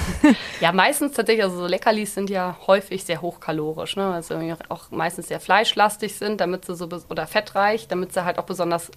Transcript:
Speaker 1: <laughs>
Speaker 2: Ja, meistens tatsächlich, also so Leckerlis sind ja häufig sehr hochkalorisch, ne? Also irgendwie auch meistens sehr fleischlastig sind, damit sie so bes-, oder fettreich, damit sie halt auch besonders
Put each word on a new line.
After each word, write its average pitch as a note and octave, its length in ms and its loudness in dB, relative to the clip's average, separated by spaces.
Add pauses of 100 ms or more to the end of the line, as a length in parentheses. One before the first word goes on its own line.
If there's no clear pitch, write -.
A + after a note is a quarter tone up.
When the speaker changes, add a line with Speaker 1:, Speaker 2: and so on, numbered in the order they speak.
(220)
Speaker 1:
<laughs> C#4+ 140 8 (240)
Speaker 2:
Ja, E3 120 6
meistens C#4 420 4
tatsächlich, A3 300 2
also F#3 140 0
so F3 80 -4
Leckerlis G#3 480 2
sind G3+ 160 -4
ja F3+ 260 -2 (120)
häufig G3 360 2
sehr D#3+ 180 -4
hochkalorisch, D#3 720 -4
ne? G3 180 0
Also E3 220 -6
irgendwie E3 180 -4 (160)
auch - 220 -12
meistens F3 380 -4
sehr D#3+ 100 -6
fleischlastig G#3 760 2
sind, G#3 240 -4
damit F3+ 260 -2
sie F3+ 100 -8
so F3 120 -8
bes-, E3 220 -10
oder E3 160 -4
fettreich, G#3 600 0
damit F3+ 260 -4
sie F3+ 120 -2
halt F3 120 -2
auch - 60 -2
besonders E3+ 540 -4